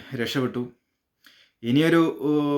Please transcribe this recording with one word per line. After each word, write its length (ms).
രക്ഷപ്പെട്ടു. 480
ഇനിയൊരു, 400
ഓ, 100